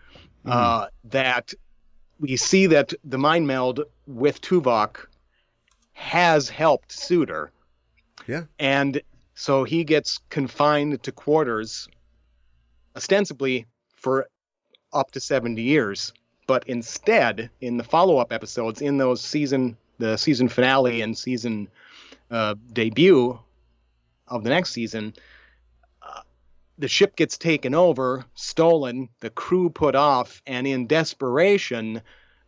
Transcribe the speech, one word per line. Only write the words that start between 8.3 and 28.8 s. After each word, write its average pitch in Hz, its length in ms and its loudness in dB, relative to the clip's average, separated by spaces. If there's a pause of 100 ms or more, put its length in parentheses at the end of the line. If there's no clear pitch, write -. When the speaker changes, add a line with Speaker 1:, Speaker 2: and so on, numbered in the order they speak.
Speaker 2:
And 139 420 0 (340)
so 135 300 0
he 165 200 -2
gets 151 440 0
confined 147 760 0
to 127 80 -8
quarters 123 760 -2 (1040)
ostensibly 135 680 -2 (320)
for 135 320 -2 (640)
up 139 200 -2
to 131 80 -10
seventy 117 420 -4
years. 117 500 -2 (340)
But 127 200 0
instead, 120 840 -2 (140)
in 120 160 -4
the 117 60 -4
follow-up 160 460 2
episodes, 113 520 -6
in 143 160 0
those 127 240 0
season, 131 560 -2 (200)
the 110 200 -2
season 127 320 2
finale 127 500 2
and 110 160 -4
season, 113 520 -6 (640)
uh, 110 240 -2 (160)
debut 123 680 4 (880)
of 117 160 -8
the 117 60 -2
next 180 220 0
season, 110 420 -8 (880)
uh, - 180 -18 (560)
the 143 120 -6
ship - 280 2
gets - 220 -2
taken 143 360 -2
over, 131 600 2
stolen, 135 720 0 (120)